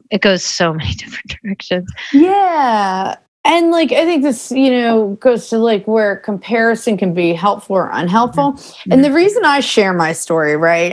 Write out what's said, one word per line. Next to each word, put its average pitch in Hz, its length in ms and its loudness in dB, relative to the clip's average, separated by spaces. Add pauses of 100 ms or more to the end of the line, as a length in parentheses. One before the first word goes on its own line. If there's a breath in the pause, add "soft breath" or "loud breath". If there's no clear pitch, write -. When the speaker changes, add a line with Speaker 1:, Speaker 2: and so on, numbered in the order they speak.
(120)
Speaker 1:
It 214 100 -2
goes 185 220 0
so 170 300 -2
many 156 200 -6
<laughs> - 20 -10
different - 460 -16
directions. 185 480 -8 (240 loud breath)
Speaker 2:
Yeah. 277 1000 2 (320)
And, 330 220 4
like, 330 220 2
I 320 140 2
think 330 180 0
this, 269 280 -4
you 262 200 2
know, 226 480 0
goes 247 300 0
to, 226 100 -2
like, 220 280 0
where 214 300 0
comparison 220 800 -2
can 180 160 -2
be 170 180 0
helpful 196 440 -2
or 175 180 -2
unhelpful. 226 600 0
Speaker 1:
Mm-hmm. - 380 -10
Speaker 2:
And 262 120 6
the 294 60 2
Speaker 1:
Mm-hmm. 269 80 0
Speaker 2:
reason 403 280 2
I 285 140 2
share 196 340 0
my 165 200 0
story, 156 440 -2
right? 170 360 2